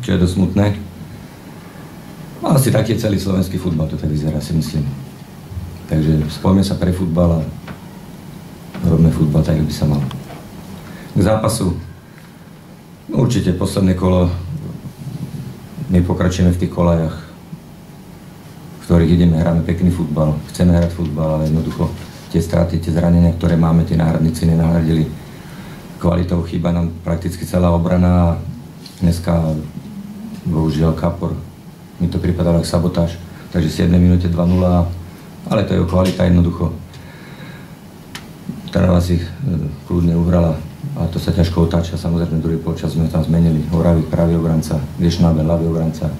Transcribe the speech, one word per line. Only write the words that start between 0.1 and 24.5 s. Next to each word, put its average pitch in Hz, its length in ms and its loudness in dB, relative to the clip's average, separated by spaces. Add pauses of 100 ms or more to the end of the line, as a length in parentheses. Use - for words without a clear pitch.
je 87 80 4
dosť 87 160 2
smutné. 98 280 2 (1800)
Asi 127 240 4
tak 107 160 2
je 113 80 2
celý 101 240 0
slovenský 92 400 0
futbal, 78 320 -2
to 78 80 -6
tak 80 80 -4
vyzerá, 76 320 -2
si 78 160 -4
myslím. 76 320 0 (960)
Takže 78 500 2
spojme 95 320 2
sa - 160 -2
pre 87 80 2
futbal 85 480 2
a 78 40 0 (1500)
robme 80 240 6
futbal 76 320 2
tak, 78 160 2
jak 76 80 0
by - 80 -4
sa - 80 -2
mal. 71 160 2 (1120)
K 104 80 2
zápasu. 104 560 0 (1400)
Určite 98 400 2
posledné 92 400 0
kolo. 90 400 2 (1600)
My 90 80 6
pokračujeme 87 480 2
v 87 160 2
tých 85 80 -4
kolajach, 85 400 2 (1700)
v - 80 -20
ktorých 85 320 6
ideme, 82 160 6
hráme 82 320 2
pekný 87 240 2
futbal, 76 560 0
chceme 87 240 2
hrať 85 240 2
futbal, 78 400 -2
ale 78 160 0
jednoducho 80 400 -2 (400)
tie 85 80 2
straty, 85 400 0
tie 80 160 -2
zranenia, 85 400 6
ktoré 82 240 2
máme, 82 240 4
tie 82 160 2
náhradníci 80 480 2
nenahradili 80 560 4 (960)